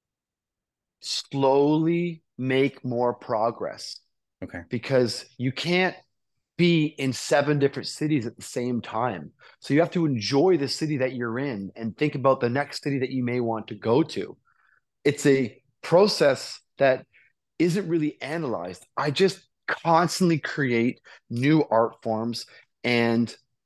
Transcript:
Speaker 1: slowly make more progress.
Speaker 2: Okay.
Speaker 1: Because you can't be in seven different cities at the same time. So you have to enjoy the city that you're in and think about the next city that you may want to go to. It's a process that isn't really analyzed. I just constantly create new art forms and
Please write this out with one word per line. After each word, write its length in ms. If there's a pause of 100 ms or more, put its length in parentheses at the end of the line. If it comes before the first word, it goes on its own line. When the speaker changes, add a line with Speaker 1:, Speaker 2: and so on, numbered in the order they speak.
(1000)
Speaker 1:
slowly 1200 (140)
make 480
more 280
progress. 840 (440)
Speaker 2:
Okay. 260
Speaker 1:
Because 560 (120)
you 140
can't 440 (640)
be 280
in 260
seven 480
different 280
cities 380
at 100
the 80
same 380
time. 500 (280)
So 140
you 60
have 120
to 140
enjoy 520
the 100
city 300
that 160
you're 260
in 360
and 220
think 180
about 260
the 80
next 340
city 160
that 100
you 140
may 160
want 280
to 80
go 280
to. 340 (640)
It's 220
a 340 (220)
process 800 (180)
that 280 (520)
isn't 300
really 340
analyzed. 640 (100)
I 160
just 280 (280)
constantly 720
create 640 (300)
new 420
art 320
forms 420 (380)
and 500 (320)